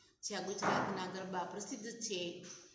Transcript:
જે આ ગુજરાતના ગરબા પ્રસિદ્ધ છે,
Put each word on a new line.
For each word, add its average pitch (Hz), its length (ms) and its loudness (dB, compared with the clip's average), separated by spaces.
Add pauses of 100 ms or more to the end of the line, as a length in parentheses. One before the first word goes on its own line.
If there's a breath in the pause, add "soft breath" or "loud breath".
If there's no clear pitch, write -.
(240 loud breath)
જે 208 120 -2
આ 185 60 2
ગુજરાતના - 640 4
ગરબા 185 380 0
પ્રસિદ્ધ 208 480 -4
છે, 175 540 -2 (300 loud breath)